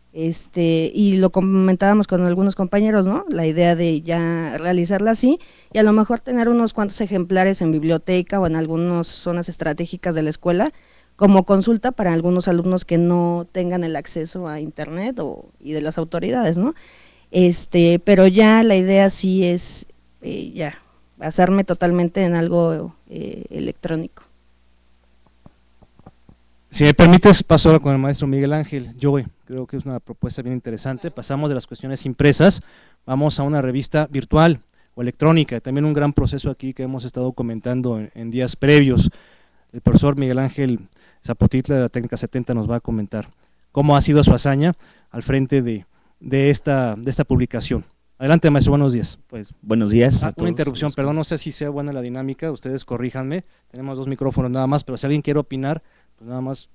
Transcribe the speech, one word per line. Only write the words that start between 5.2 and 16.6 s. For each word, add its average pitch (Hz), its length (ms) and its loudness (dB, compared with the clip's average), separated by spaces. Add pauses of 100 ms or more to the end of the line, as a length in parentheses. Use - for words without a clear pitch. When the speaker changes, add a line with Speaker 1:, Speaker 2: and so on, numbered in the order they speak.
Speaker 1:
y 214 60 -2
a 220 40 4
lo 214 100 4
mejor 220 280 2
tener 240 280 -2
unos 233 240 0
cuantos 202 300 -6
ejemplares 185 580 0
en 165 120 0
biblioteca 170 680 -2
o 185 60 0
en 160 100 -2
algunas 165 500 -2
zonas 175 420 -8
estratégicas 170 640 -6
de 160 80 -2
la 156 80 -2
escuela, 180 420 -2 (420)
como 190 300 4
consulta 208 480 0
para 180 220 -2
algunos 175 340 0
alumnos 180 360 0
que 170 120 -2
no 175 560 0
tengan 180 320 -4
el 160 120 -6
acceso 170 520 -10
a 151 120 -10
internet 156 580 -10
o, 139 320 -10 (100)
y 151 120 -12
de 156 100 -4
las 156 160 -6
autoridades, 170 600 -2
¿no? 262 160 -2 (560)